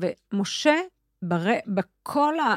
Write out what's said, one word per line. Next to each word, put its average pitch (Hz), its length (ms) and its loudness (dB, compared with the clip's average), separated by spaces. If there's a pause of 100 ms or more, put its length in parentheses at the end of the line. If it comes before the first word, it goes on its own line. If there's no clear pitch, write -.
(340)
ומשה, 202 420 2 (460)
בר-, 175 460 0
בכל 285 720 -2
ה-, 240 180 2